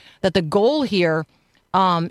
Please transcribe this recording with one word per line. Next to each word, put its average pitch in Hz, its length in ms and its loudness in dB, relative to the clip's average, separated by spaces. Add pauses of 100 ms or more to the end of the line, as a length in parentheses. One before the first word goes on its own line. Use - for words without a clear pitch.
(220)
that 190 120 0
the 190 80 0
goal 208 400 0
here, 170 460 0 (480)
um, 175 360 0